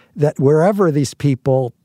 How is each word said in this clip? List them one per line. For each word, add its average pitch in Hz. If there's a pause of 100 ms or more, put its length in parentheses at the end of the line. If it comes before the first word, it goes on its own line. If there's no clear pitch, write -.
(140)
that 151
wherever 165
these 139
people, 131 (120)